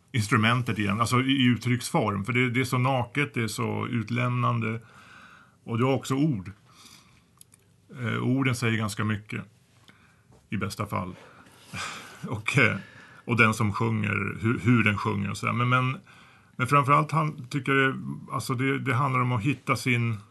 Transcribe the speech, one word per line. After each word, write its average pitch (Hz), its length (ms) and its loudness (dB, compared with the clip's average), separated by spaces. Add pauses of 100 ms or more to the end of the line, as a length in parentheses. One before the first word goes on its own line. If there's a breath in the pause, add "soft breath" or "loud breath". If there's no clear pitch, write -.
(120)
instrumentet 117 680 2
igen, 101 220 0
alltså 123 200 2
i, 131 120 0
i 135 120 4
uttrycksform, 120 800 0
för 123 80 -4
det, 123 180 2
det 117 100 0
är 127 40 0
så 127 140 0
naket, 135 560 0
det 127 80 -2
är 110 60 -2
så 107 380 -4
utlämnande, 120 920 -2 (840 loud breath)
och 117 140 -2
du 120 60 4
har 135 80 4
också 131 220 0
ord. 131 360 0 (1500 loud breath)
Eh, 113 220 -2
orden 131 320 2
säger 113 240 0
ganska 110 260 -2
mycket, 104 400 -4 (1080 soft breath)
i 110 60 -4
bästa 101 300 -4
fall. 95 280 -6 (580 loud breath)
<laughs> - 560 -12
Och, 117 300 -2
eh, 104 180 4 (480 loud breath)
och 117 120 0
den 110 180 6
som 107 180 0
sjunger, 104 680 -2
hur, 113 200 2
hur 113 240 6
den 104 140 2
sjunger 104 320 -2
och 107 60 -6
sådär. 110 160 -4
Men, 120 160 0
men, 127 280 0 (600 loud breath)
men 127 100 -2
framförallt 143 460 4
han, 151 360 -2
tycker 135 240 -2
det, 135 220 4 (380)
alltså - 220 -4
det, 135 240 -2
det 127 160 -2
handlar 131 260 0
om 123 120 0
att 117 100 0
hitta 135 340 -2
sin, 117 400 0 (140 soft breath)